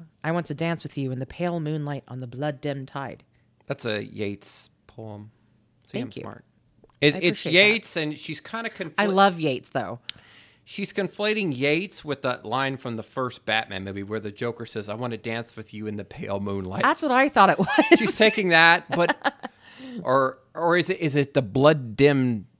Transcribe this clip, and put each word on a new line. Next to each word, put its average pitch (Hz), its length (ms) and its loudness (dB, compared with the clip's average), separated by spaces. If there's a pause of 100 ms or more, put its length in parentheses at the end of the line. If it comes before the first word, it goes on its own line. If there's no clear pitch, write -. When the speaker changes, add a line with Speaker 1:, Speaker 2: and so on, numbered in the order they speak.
(220)
Speaker 1:
I 156 80 -4
want 170 160 -2
to 147 80 -6
dance 165 300 -4
with - 120 -14
you 135 140 -4
in 127 80 -6
the 131 80 -6
pale 175 320 -4
moonlight 151 480 -4
on 127 140 -12
the 127 80 -10
blood-dimmed 139 580 -6
tide." 135 380 -12 (420)
Speaker 2:
That's - 180 -8
a 107 220 -4
Yeats 101 640 -10 (160)
poem. 107 460 -18 (500)
See, - 160 -10
Speaker 1:
Thank 247 60 -4
Speaker 2:
I'm 214 100 -12
Speaker 1:
you. - 80 -12
Speaker 2:
smart. - 220 -14 (560)
It, 147 160 4
Speaker 1:
I - 20 -8
Speaker 2:
it's 175 220 2
Speaker 1:
appreciate - 140 -4
that. 196 180 8
Speaker 2:
Yeats, - 240 -4
and 151 200 -4
she's 147 220 -10
kinda 226 320 -10
Speaker 1:
I 190 140 -10 (220)
Speaker 2:
confl- 202 80 2
Speaker 1:
love 190 260 6
Yeats, 143 300 -2
though. 117 280 -6 (680)
Speaker 2:
She's - 240 -6
conflating 202 640 -2
Yeats 151 480 -2
with 143 180 -6
that 123 220 -4
line 131 320 -2
from 120 200 -8
the 107 80 -8
first - 420 -8
Batman 104 380 -2
movie 98 180 -8
where 104 160 -6
the 104 140 -10
Joker 117 340 -6
says, 104 220 -8
"I 101 60 -6
want 117 180 -6
to 113 40 -8
dance 113 400 -8
with 110 160 -16
you 107 140 -10
in 104 100 -6
the 101 80 -8
pale 101 360 -6
moonlight." 98 420 -4
Speaker 1:
That's 285 200 0
what 294 100 -2
I 269 160 2
thought 196 220 6
it 151 100 2
was. 185 80 0 (280)
Speaker 2:
She's 226 220 2
taking 214 300 4
that, 170 420 8
but 180 260 2 (540)
Speaker 1:
<laughs> 254 320 -14
Speaker 2:
or, 131 380 2 (140)
or 165 220 2
is 175 140 2
it, 185 80 -4
is 147 160 0
it 139 200 2
the 139 80 4
blood-dimmed, 127 1040 4 (140)